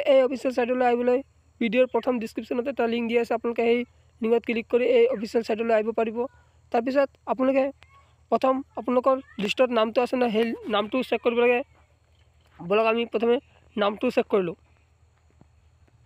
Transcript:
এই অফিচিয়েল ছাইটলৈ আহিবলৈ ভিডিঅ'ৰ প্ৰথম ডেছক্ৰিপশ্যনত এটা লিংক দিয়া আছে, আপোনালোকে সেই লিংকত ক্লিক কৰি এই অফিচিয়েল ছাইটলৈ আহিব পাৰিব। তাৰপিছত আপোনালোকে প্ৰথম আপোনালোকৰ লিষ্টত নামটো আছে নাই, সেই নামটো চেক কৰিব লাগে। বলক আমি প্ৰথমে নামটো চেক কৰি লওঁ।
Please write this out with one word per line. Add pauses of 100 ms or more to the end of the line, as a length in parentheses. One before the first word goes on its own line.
এই
অফিচিয়েল
ছাইটলৈ
আহিবলৈ (420)
ভিডিঅ'ৰ
প্ৰথম
ডেছক্ৰিপশ্যনত
এটা
লিংক
দিয়া
আছে,
আপোনালোকে
সেই (400)
লিংকত
ক্লিক
কৰি (120)
এই (100)
অফিচিয়েল
ছাইটলৈ
আহিব
পাৰিব। (540)
তাৰপিছত (180)
আপোনালোকে (680)
প্ৰথম (220)
আপোনালোকৰ (220)
লিষ্টত
নামটো
আছে
নাই,
সেই (220)
নামটো
চেক
কৰিব
লাগে। (1000)
বলক
আমি (100)
প্ৰথমে (400)
নামটো
চেক
কৰি
লওঁ। (1500)